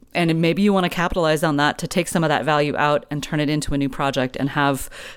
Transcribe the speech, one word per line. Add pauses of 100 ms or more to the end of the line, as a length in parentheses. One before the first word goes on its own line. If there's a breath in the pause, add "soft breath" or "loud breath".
(140)
And
maybe
you
wanna
capitalize
on
that
to
take
some
of
that
value
out
and
turn
it
into
a
new
project
and
have (280 loud breath)